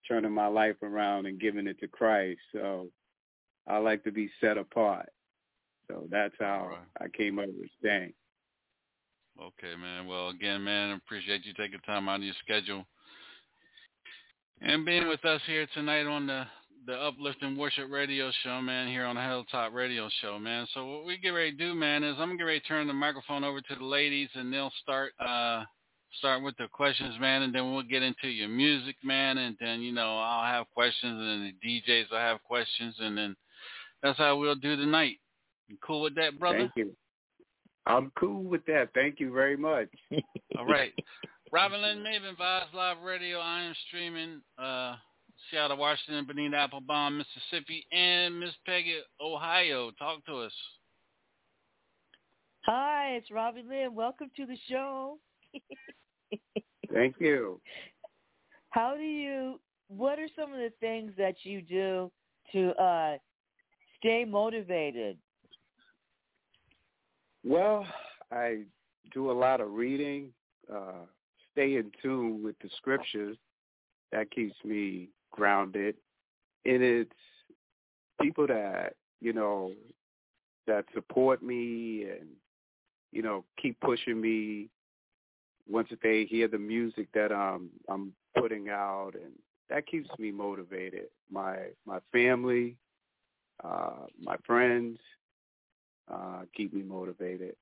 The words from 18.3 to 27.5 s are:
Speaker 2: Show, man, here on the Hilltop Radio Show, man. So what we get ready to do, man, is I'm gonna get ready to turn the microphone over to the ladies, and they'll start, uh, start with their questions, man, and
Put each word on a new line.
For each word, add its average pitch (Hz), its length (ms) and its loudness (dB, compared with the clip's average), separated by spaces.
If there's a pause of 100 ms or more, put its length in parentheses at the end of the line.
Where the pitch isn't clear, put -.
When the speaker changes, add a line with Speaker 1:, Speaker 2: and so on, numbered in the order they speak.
Speaker 2:
Show, 127 180 -2
man, 127 280 -2
here 127 160 -2
on 123 120 -2
the 123 60 -2
Hilltop 123 500 -2
Radio 123 360 -2 (120)
Show, 104 180 -6
man. 117 360 -4
So 131 120 -6
what 147 180 -8
we 180 120 -4
get 185 140 0
ready 165 220 2
to 139 40 -12
do, 175 180 -2
man, 147 300 2
is 147 140 0
I'm 165 100 0
gonna 180 100 -4
get 170 60 -2
ready 156 160 2
to - 60 -14
turn 156 200 0
the 143 60 -2
microphone 143 520 -2
over 139 160 -2
to 135 140 -10
the 131 100 -10
ladies, 143 500 2
and 127 180 -4
they'll 139 200 -2 (100)
start, 135 360 -2
uh, 120 460 0 (540)
start 135 260 2
with 139 140 -4
their 117 100 -4
questions, 135 500 0
man, 135 240 4
and 131 120 2